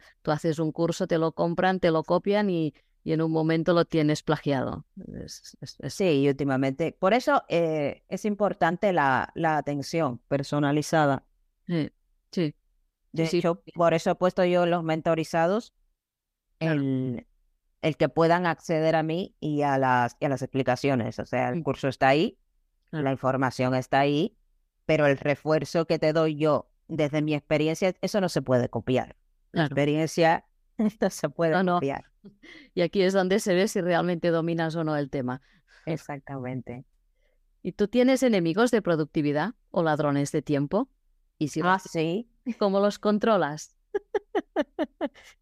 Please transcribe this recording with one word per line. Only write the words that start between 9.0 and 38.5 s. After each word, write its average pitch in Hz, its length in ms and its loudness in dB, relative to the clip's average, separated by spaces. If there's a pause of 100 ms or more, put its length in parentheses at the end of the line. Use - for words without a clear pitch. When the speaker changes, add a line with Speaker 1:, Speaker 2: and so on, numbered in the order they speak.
Speaker 2:
la 156 220 0
atención 143 680 -4
personalizada. 147 960 0 (440)
Speaker 1:
Sí, 165 240 -2 (400)
sí. 156 220 -2 (580)
Speaker 2:
De 165 140 -2
Speaker 1:
Sí, 160 40 -8
sí. 175 80 0
Speaker 2:
hecho, 175 240 0 (140)
por 170 180 4
eso 165 160 0
he 175 60 0
puesto 185 280 2
yo 175 220 2
los 170 160 0
mentorizados, 165 920 0 (840)
Speaker 1:
Claro. 160 220 0
Speaker 2:
el, 131 460 -4 (560)
el 156 160 0
que 156 100 2
puedan 165 380 2
acceder 160 500 0
a 156 60 0
mí 160 380 -6
y 147 220 -2
a 139 160 2
las, 127 400 2
y - 60 -4
a 147 60 -2
las 131 120 -4
explicaciones. 127 760 -2
O - 80 -8
sea, 123 240 -2
el 127 100 -4
Speaker 1:
Mm. - 20 -8
Speaker 2:
curso 143 260 -4
está 131 200 2
ahí, 151 300 2 (520)
Speaker 1:
Claro. 151 140 -6
Speaker 2:
la 135 80 0
información 131 600 -2
está 131 260 0
ahí, 147 360 0 (500)
pero 151 200 2
el 139 120 4
refuerzo 151 680 0
que 160 120 0
te 156 160 2
doy 160 220 2
yo 147 340 0 (180)
desde 156 340 0
mi 151 120 0
experiencia, 156 640 0
eso 190 220 -2
no 180 80 0
se - 120 -2
puede 123 280 2
copiar. 120 460 -2 (360)
La 180 80 0
Speaker 1:
Claro. 156 60 2
Speaker 2:
experiencia, 151 800 0 (320)
<laughs> - 0 -
esto 214 320 0
se - 180 -6
puede 165 240 0
Speaker 1:
No, 180 100 2
no. 180 120 2
Speaker 2:
copiar. 147 320 -4 (680)
Speaker 1:
Y 185 60 -2
aquí 175 220 0
es 185 100 2
donde 190 260 2
se 202 160 0
ve 190 140 2
si 208 140 -2
realmente 175 480 0
dominas 165 460 -2
o 170 60 -2
no 156 140 -2
el 147 140 -4
tema. 127 300 -4 (440)
Speaker 2:
Exactamente. 135 1000 -8 (800)
Speaker 1:
¿Y 185 100 -6
tú 208 140 -2
tienes 247 360 2
enemigos 208 480 2